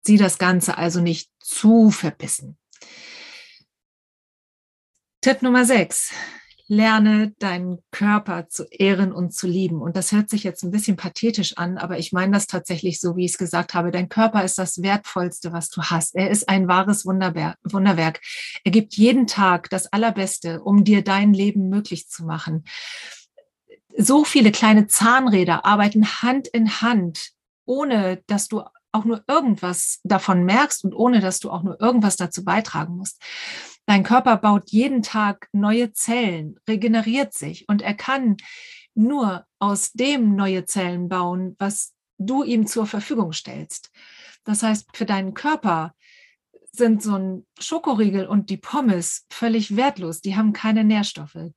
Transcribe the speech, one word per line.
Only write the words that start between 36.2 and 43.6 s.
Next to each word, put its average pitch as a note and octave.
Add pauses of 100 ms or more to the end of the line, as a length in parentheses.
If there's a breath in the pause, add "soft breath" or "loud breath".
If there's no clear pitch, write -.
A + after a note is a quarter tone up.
regeneriert A3+
sich D#3
und G#3
er G#3
kann B3+ (580 loud breath)
nur A3 (120)
aus G3+
dem A#3+
neue F#3+
Zellen F3+
bauen, F3+
was - (240)
du C4
ihm A3+
zur A3
Verfügung G#3
stellst. - (540 loud breath)